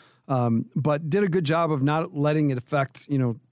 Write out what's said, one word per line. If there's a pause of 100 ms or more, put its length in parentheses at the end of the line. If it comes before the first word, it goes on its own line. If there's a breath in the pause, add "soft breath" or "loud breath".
(280 soft breath)
um,
but
did
a
good
job
of
not
letting
it
affect,
you
know, (120)